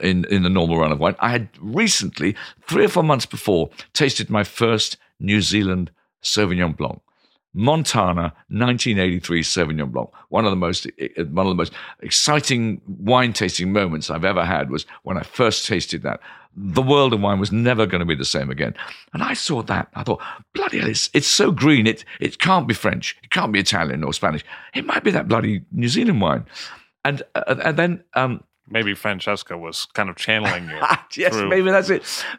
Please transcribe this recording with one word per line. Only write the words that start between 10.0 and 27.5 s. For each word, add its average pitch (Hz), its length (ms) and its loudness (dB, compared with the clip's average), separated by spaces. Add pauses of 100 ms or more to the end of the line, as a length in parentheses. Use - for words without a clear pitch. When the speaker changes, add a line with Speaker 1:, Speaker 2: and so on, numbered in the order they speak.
Speaker 1:
One 110 160 0
of 101 80 2
the 95 40 -2
most, 87 300 -2 (440)
one 92 160 0
of 95 40 2
the 92 40 0
most 85 180 -2 (280)
exciting 117 880 0
wine 113 460 2
tasting 92 400 -2
moments 87 380 0
I've 82 160 -2
ever 90 180 2
had 76 260 0
was 73 140 -4 (180)
when 95 140 -6
I 82 60 -4
first - 440 0
tasted 85 360 -4
that. 69 180 -6 (400)
The 98 220 2
world 135 300 6
of 107 80 2
wine 101 180 2
was 98 140 0
never 117 340 2
gonna 90 180 0
be 82 120 0
the 67 80 -4
same 67 260 -2
again. 65 240 -4 (380)
And 156 100 -6
I 254 120 -2
saw 131 280 -4
that. - 320 -4
I - 80 -8
thought, - 180 -2 (340)
"Bloody - 260 -4
hell, - 80 -2
it's, - 260 -2
it's 143 140 2
so - 240 4
green. 139 340 4
It, 110 180 0 (140)
it - 220 -6
can't 185 260 2
be 117 80 0
French. - 480 -2
It - 80 -20
can't 160 220 0
be 196 80 2
Italian 78 420 -2
or 76 100 -2
Spanish. 78 320 -2 (300)
It 277 100 -4
might - 200 -2
be 208 80 2
that 160 160 -2
bloody 110 420 0
New 120 180 -2
Zealand 190 320 2
wine." 80 260 0 (580)
And, 139 180 -2 (140)
uh, - 180 0 (100)